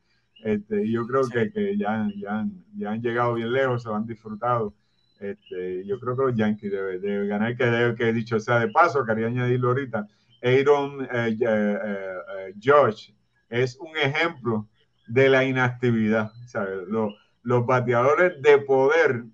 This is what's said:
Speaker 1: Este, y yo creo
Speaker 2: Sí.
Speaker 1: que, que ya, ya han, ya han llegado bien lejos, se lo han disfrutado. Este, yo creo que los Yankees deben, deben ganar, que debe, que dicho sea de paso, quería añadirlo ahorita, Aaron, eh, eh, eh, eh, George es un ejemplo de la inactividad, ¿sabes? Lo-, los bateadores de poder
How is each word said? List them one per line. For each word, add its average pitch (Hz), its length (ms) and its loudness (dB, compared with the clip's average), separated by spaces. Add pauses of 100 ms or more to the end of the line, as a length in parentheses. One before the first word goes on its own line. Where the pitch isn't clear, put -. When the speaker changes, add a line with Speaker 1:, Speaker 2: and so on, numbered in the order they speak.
(440)
Speaker 1:
Este, 104 420 -2
y 110 60 -2
yo 117 160 -2
creo 135 160 0
Speaker 2:
Sí. 117 80 -4
Speaker 1:
que, 110 200 0
que 104 260 -2
ya, 107 300 -2 (100)
ya 101 220 -6
han, 104 120 -4 (260)
ya 104 140 -6
han 113 100 -6
llegado 120 320 0
bien 117 180 -4
lejos, 131 300 0
se 117 80 -10
lo 107 60 -4
han 110 100 -2
disfrutado. 113 680 -4 (440)
Este, 92 680 -8
yo 98 120 -4
creo 123 160 -6
que 135 80 0
los 123 120 0
Yankees 107 360 -2
deben, 95 300 -6
deben 101 280 -4
ganar, 110 280 -2
que 131 80 0
debe, 117 300 0
que 113 180 0
dicho 113 260 -4
sea 120 200 0
de 113 80 2
paso, - 380 2
quería 110 220 -2
añadirlo 123 420 0
ahorita, 123 360 -4 (380)
Aaron, 139 640 2
eh, - 40 -8
eh, 117 300 -2
eh, 104 800 -2 (200)
eh, 95 220 -12
George 131 560 4 (340)
es 123 280 -2
un 160 200 -16
ejemplo 139 720 -2 (400)
de 135 220 4
la 131 160 4
inactividad, 120 840 0 (140)
¿sabes? 95 440 -6
Lo-, 107 260 -2 (260)
los 120 240 2
bateadores 135 760 2
de 143 180 8
poder 135 640 2 (100)